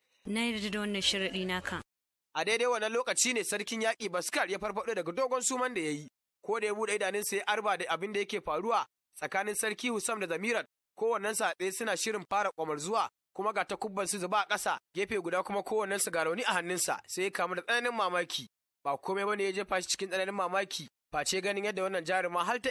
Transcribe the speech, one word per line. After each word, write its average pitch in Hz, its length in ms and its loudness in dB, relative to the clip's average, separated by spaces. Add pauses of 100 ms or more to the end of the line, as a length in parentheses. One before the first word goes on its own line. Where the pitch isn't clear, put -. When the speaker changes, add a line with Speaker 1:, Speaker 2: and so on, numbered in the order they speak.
(280)
Speaker 1:
"Na 208 140 0
yarda 220 280 0
da 208 100 -2
wannan 208 220 -2
sharaɗi 190 460 0
naka." 185 340 -2 (540)
Speaker 2:
A 160 100 2
daidai 233 220 4
wannan 220 260 2
lokaci 240 400 2
ne 226 100 2
sarkin 208 380 -2
yaƙi 220 300 0
Baskar 180 400 0
ya 190 80 -2
farfaɗo 208 360 -2
daga 170 160 -2
dogon 247 300 2
suman 254 320 2
da 185 80 0
ya 156 100 0
yi, 147 160 -4 (380)
ko 220 140 0
da 214 80 0
ya 208 60 2
buɗe 208 260 0
idanunsa 202 380 0
ya 196 100 -2
arba 208 300 2
da 208 120 -2
abin 175 240 -2
da 202 60 0
yake 202 200 -2
faruwa 180 460 0 (320)
tsakanin 196 380 -2
Sarki 214 340 -2
Husam 226 300 -2
da 185 80 -2
Zamirat, 185 380 -2 (300)
kowannensu 220 480 0
a 175 120 2
tsaye 185 180 -2
suna 214 240 0
shirin 208 320 -2
fara 196 220 2
kwamar 156 260 -2
zuwa, 180 320 0 (260)
kuma 214 180 0
ga 196 120 2
takubban 196 420 -4
su 202 120 0
zuba 185 220 2
a 185 60 0
ƙasa, 190 300 0 (180)
gefe 196 260 -2
guda 175 220 0
kuma 202 200 -2
kowannensu 202 480 0
ga 165 140 2
rauni 170 180 0
a 220 100 2
hannunsa, 175 540 0
sai - 180 -2
ya 196 40 0
kamu 185 260 0
da 180 60 -4
tsananin 240 320 2
mamaki. 180 540 0 (360)
Ba 143 140 0
komai 196 280 0
bane 208 180 2
ya 196 80 2
jefa 190 300 0
shi 180 80 -6
cikin 190 200 -2
tsananin 190 260 0
mamaki, 180 520 0 (240)
face 156 300 0
ganin 196 240 0
yadda 196 180 0
wannan 185 220 0
jaruma 175 380 2
har 233 160 0
ta 262 100 -2